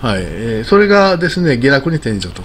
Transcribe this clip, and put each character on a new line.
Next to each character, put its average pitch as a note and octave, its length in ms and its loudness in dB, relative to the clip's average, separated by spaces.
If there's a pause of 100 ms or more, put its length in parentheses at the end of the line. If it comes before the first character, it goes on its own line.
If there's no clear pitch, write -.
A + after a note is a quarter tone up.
は G#2+ 160 -2
い。 F#2 60 -4
え A2 420 -6
ー、 - 20 -10
そ G3+ 100 4
れ G#3 100 4
が G3 300 4
で E3+ 120 -2
す F3+ 120 -4
ね、 D3 160 2
下 B2+ 120 2
落 C#3 200 2
に D#3+ 80 -2
転 A2 220 -4
じ F2+ 80 -8
た F2 60 -12
と。 F#2 120 -14